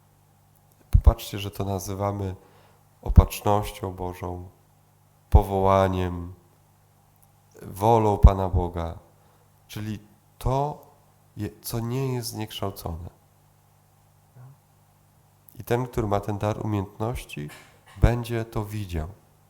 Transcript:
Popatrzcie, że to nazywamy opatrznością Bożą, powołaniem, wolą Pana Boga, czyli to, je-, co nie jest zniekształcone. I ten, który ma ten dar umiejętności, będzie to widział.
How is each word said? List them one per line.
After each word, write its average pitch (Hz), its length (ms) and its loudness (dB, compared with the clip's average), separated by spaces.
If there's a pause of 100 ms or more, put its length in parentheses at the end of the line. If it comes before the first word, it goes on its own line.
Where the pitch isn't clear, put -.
(920)
Popatrzcie, - 480 4
że 101 120 -6
to - 140 -6
nazywamy 98 720 -4 (680)
opatrznością - 920 2
Bożą, 90 560 -10 (800)
powołaniem, 95 1040 4 (1300)
wolą 104 560 2
Pana 95 320 8
Boga, 87 500 -4 (680)
czyli 107 320 -10 (380)
to, 139 480 -2 (520)
je-, 104 240 -8
co - 180 -6
nie 127 340 -4
jest 120 140 -6
zniekształcone. 98 840 -8 (2500)
I 104 40 -12
ten, 120 240 -2
który 113 200 -4
ma 101 120 0
ten 104 180 -4
dar 104 280 -4
umiejętności, 107 840 -6 (520)
będzie 117 440 2
to 110 200 -6
widział. 101 420 -6 (420)